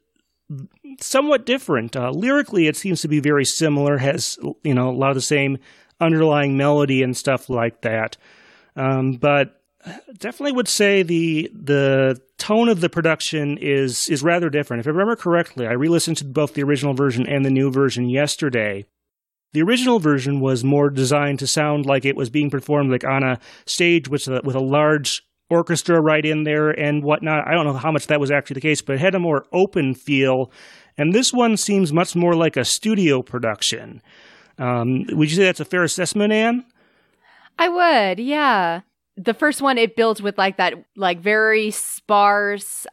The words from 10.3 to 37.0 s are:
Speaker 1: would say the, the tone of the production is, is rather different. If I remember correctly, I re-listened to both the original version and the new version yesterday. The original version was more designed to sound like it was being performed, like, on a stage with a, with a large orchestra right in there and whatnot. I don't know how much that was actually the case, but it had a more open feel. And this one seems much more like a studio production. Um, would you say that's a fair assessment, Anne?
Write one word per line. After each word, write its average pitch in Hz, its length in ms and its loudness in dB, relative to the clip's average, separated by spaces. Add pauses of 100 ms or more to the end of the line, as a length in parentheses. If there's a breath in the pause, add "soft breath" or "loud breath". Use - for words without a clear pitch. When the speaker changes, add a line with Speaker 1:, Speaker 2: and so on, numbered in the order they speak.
Speaker 1:
would 247 160 -2
say 202 340 2
the, 165 500 0
the 135 640 2 (200)
tone 233 320 2
of 180 100 0
the 170 80 0
production 156 720 -2
is, 135 480 -2
is 143 140 -2
rather 170 260 2
different. 135 320 -4
If 110 60 -6
I 151 60 -2
remember 202 220 0
correctly, 170 520 -2
I 113 60 -4
re-listened 156 460 0
to 147 60 -10
both 139 300 -2
the 147 80 -4
original 139 320 0
version 127 340 0
and 139 160 0
the 135 60 0
new 135 200 2
version 127 380 0
yesterday. 123 800 -2 (640)
The 151 100 0
original 240 380 2
version 143 400 0
was 131 240 0
more 143 260 4
designed 139 480 0
to 139 80 -6
sound 147 400 0
like 135 180 0
it 135 120 0
was 127 120 -4
being 147 220 -2
performed, 143 400 0
like, 127 160 0
on 135 160 0
a 127 160 -2 (260 loud breath)
stage 170 420 2
with 139 220 -6
a, 127 160 -2
with 131 100 -2
a 135 60 0
large 147 640 0 (260)
orchestra 170 540 2
right 151 240 2
in 156 160 0
there 151 260 0
and 147 340 -2
whatnot. 151 460 -2
I 151 40 0
don't 170 120 2
know 143 80 0
how 135 200 -4
much - 160 -4
that 151 120 2
was 135 100 -2
actually 143 240 -2
the 131 60 -8
case, 151 220 0
but 139 140 -4
it 131 40 -2
had 185 140 2
a 185 60 0
more 156 320 -2
open 175 420 0
feel. 131 560 0 (480 loud breath)
And 156 160 2
this 254 180 2
one 233 240 2
seems 196 340 0
much 170 240 0
more 175 200 2
like 165 240 2
a 123 60 0
studio 175 580 0
production. 113 800 -6 (560 soft breath)
Um, 123 540 -2
would 151 180 2
you 165 60 -2
say 196 80 4
that's 180 160 0
a 147 40 -6
fair 180 200 0
assessment, 208 500 0
Anne? 233 320 0 (920 soft breath)